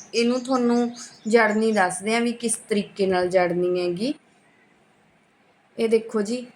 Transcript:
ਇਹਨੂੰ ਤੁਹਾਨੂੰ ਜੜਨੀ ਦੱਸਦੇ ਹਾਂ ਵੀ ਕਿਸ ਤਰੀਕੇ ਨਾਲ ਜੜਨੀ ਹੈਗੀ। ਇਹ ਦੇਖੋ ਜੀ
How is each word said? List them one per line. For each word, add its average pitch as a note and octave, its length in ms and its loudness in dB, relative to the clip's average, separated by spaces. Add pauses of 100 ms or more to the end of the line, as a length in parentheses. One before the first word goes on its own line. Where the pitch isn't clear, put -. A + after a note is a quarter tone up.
(140)
ਇਹਨੂੰ A#3+ 260 2
ਤੁਹਾਨੂੰ A#3+ 520 0 (360)
ਜੜਨੀ A3 440 4
ਦੱਸਦੇ G3 420 0
ਹਾਂ A#3 60 0
ਵੀ A#3+ 120 0
ਕਿਸ A3+ 220 -4 (140)
ਤਰੀਕੇ G3+ 380 -2
ਨਾਲ F3+ 220 0
ਜੜਨੀ F3+ 520 2
ਹੈਗੀ। F3+ 340 -4 (1600)
ਇਹ A3+ 100 0
ਦੇਖੋ A3 340 0
ਜੀ A#3+ 340 -6